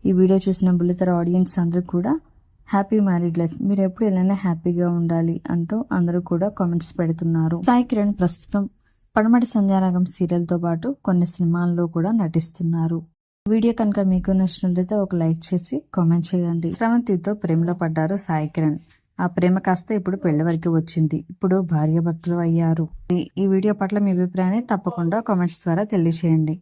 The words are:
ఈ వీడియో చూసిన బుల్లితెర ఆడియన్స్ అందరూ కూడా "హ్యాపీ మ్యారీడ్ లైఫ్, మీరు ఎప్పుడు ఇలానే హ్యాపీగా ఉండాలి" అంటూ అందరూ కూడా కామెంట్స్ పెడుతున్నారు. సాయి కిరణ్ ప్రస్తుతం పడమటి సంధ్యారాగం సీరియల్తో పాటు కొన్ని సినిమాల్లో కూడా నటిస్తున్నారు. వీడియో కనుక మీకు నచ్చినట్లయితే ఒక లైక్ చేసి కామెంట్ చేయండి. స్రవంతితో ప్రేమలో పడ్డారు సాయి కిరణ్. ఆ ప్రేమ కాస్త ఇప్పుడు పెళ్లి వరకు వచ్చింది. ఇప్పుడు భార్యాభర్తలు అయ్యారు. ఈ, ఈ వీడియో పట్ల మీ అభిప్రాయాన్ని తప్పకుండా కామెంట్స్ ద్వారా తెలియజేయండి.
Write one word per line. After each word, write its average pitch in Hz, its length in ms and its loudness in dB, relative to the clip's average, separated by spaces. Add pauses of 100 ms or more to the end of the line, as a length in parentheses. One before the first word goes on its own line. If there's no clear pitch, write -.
ఈ 190 100 4
వీడియో 185 260 6
చూసిన 185 240 0 (100)
బుల్లితెర 180 400 0
ఆడియన్స్ 180 340 0 (100)
అందరూ 175 200 0 (100)
కూడా 185 200 0 (600)
"హ్యాపీ 196 240 0 (120)
మ్యారీడ్ 175 320 0
లైఫ్, 165 120 -2 (140)
మీరు 196 220 0
ఎప్పుడు 185 200 -4
ఇలానే 185 360 2
హ్యాపీగా 175 420 0 (140)
ఉండాలి" 165 340 0 (200)
అంటూ 170 220 -2 (200)
అందరూ 175 240 0 (100)
కూడా 180 180 0 (100)
కామెంట్స్ 170 400 -2
పెడుతున్నారు. 165 580 0 (120)
సాయి 247 220 4
కిరణ్ 208 300 0
ప్రస్తుతం 180 420 -2 (540)
పడమటి 233 360 4
సంధ్యారాగం 190 520 2 (100)
సీరియల్తో 175 500 0
పాటు 170 240 -2 (200)
కొన్ని 175 260 2
సినిమాల్లో 175 500 0 (120)
కూడా 170 140 0 (120)
నటిస్తున్నారు. 165 760 -2 (480)
వీడియో 226 340 2
కనుక 208 200 0 (120)
మీకు 185 280 0
నచ్చినట్లయితే 180 640 -2
ఒక 185 180 -6
లైక్ 165 260 0
చేసి 185 300 -4 (160)
కామెంట్ 170 360 2
చేయండి. 170 480 -2
స్రవంతితో 226 560 0 (100)
ప్రేమలో 170 380 0
పడ్డారు 160 440 -2
సాయి 151 300 -2
కిరణ్. 156 220 0 (400)
ఆ 180 180 -2
ప్రేమ 180 200 2 (120)
కాస్త 180 200 -2 (120)
ఇప్పుడు 185 240 -4
పెళ్లి 156 240 2
వరకు 165 320 0
వచ్చింది. 160 400 -2 (100)
ఇప్పుడు 185 260 0 (160)
భార్యాభర్తలు 165 640 0 (120)
అయ్యారు. 165 400 2 (240)
ఈ, 180 80 0 (220)
ఈ 196 120 2
వీడియో 202 260 2
పట్ల 202 180 -2
మీ 202 200 2
అభిప్రాయాన్ని 185 440 0 (120)
తప్పకుండా 185 460 -2 (100)
కామెంట్స్ 175 340 0
ద్వారా 170 200 0 (100)
తెలియజేయండి. 160 680 2